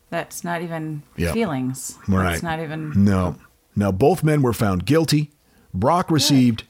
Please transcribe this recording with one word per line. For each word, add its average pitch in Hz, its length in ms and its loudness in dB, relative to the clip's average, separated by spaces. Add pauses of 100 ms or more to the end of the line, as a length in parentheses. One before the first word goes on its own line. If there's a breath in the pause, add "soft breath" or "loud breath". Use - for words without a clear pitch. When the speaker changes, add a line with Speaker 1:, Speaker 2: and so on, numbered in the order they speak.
Speaker 1:
That's - 340 -10
not 170 200 -6
even 156 400 -8 (160)
Speaker 2:
Yeah. 85 160 -2
Speaker 1:
feelings. 131 640 -4 (120)
Speaker 2:
Right. 190 220 2
Speaker 1:
That's 82 120 -4
not 160 180 -6
even 156 360 -8
Speaker 2:
No. 98 400 2 (400)
Now, 101 160 0
both 135 320 2
men 151 160 4
were 123 140 2
found 95 320 -2
guilty. 151 440 0 (440 soft breath)
Brock 156 340 0
Speaker 1:
Good. 165 60 2
Speaker 2:
received 131 560 4